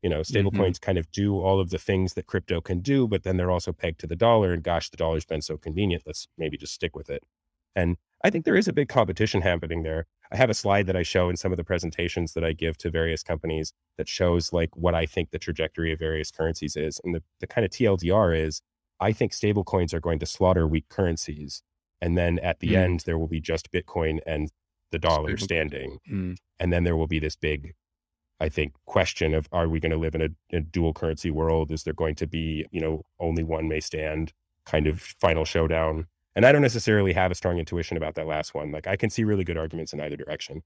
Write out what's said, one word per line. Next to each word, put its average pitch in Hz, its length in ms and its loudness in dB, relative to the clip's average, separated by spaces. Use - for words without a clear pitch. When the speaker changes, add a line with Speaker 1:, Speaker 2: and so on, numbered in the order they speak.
Speaker 1:
You 92 80 0
know, 78 120 0
stable 98 300 2
Speaker 2:
Mm-hmm. 98 80 0
Speaker 1:
coins 92 180 2
kind 92 200 0
of 80 120 -4
do 101 300 0
all 95 180 4
of 90 120 0
the 90 80 -2
things 92 360 0
that - 120 -6
crypto 87 340 -2
can 90 200 -2
do, 127 280 2
but 98 160 0
then 92 140 0
they're 90 120 2
also 87 220 0
pegged 82 280 -4
to 82 60 -12
the 82 80 -4
dollar. 107 380 4
And 82 100 -2
gosh, 85 280 0
the - 60 -20
dollar's 82 280 0
been 80 180 -4
so 78 140 -6
convenient. 85 500 -2
Let's - 300 -12
maybe 76 200 -4
just - 180 -12
stick 85 200 -4
with 76 160 -12
it. 71 140 -6
And 87 220 2
I 202 80 4
think 170 140 -4
there 320 120 4
is 196 120 2
a - 40 -2
big 147 160 0
competition 107 520 2
happening 82 420 0
there. 80 240 -4
I - 60 -8
have 117 140 6
a 104 40 2
slide 101 340 4
that 92 80 2
I 87 60 2
show 90 280 2
in 87 60 -2
some 92 160 -2
of 90 40 0
the 85 80 -4
presentations 85 680 -2
that 82 100 0
I 82 80 0
give 82 260 -2
to 85 120 -4
various 82 320 -2
companies 80 500 -4
that - 120 -6
shows, 87 440 2
like, 85 240 0
what 85 180 2
I 82 120 2
think 85 240 -4
the 80 80 -8
trajectory 82 520 -4
of 78 80 -4
various 80 320 -4
currencies 80 460 -4
is. 78 260 -4
And 87 120 -4
the, 82 80 -6
the - 60 -8
kind 117 180 0
of 92 60 0
T 120 160 0
L 98 100 4
D 87 140 -2
R 95 240 4
is, 78 260 -2
I 101 120 2
think - 200 0
stable 104 320 0
coins 87 300 0
are 80 60 -2
going 82 180 0
to 82 80 -4
slaughter 90 420 4
weak 80 220 0
currencies. 76 720 -4
And 87 160 2
then 87 240 2
at 85 200 -2
the 85 80 -2
Speaker 2:
Mm. 87 80 4
Speaker 1:
end, 92 240 4
there 82 180 -2
will 80 80 -2
be 80 140 -4
just - 320 -4
Bitcoin 80 540 -2
and 78 260 -2
the 82 60 -2
dollar 78 380 2
Speaker 2:
Stable. 104 80 -4
Speaker 1:
standing. 71 540 -4
Speaker 2:
Mm. 92 280 -4
Speaker 1:
And 87 120 2
then 87 120 4
there 85 120 2
will 80 120 0
be 80 100 0
this 76 160 -2
big, 76 400 -6
I 80 100 0
think, 76 260 -4
question 85 500 2
of, 78 160 0
"Are 85 180 0
we 80 120 0
gonna 80 160 0
live 80 180 -2
in 80 80 0
a, 78 60 0
a 82 40 2
dual 80 320 0
currency 80 380 -4
world? 80 420 0
Is 80 120 -6
there 78 100 -4
going 80 220 -2
to 80 100 -2
be, 78 440 -4
you 85 100 -6
know, 80 240 -2
only 82 240 0
one 80 240 -2
may 78 140 -2
stand?" 78 520 -6
kind 78 220 2
of 78 140 0
final 82 440 2
showdown? 80 640 0
And 110 100 6
I 139 60 10
don't 147 100 6
necessarily 107 520 4
have 92 180 4
a - 20 -2
strong 87 240 0
intuition 85 380 -4
about 78 180 -4
that 80 140 -4
last 76 260 -4
one. 76 160 -6
Like, 78 160 -8
I 98 80 0
can 107 160 0
see 113 140 0
really 104 180 2
good 85 160 -2
arguments 80 340 -6
in 73 80 -6
either 73 160 -6
direction. 71 500 -10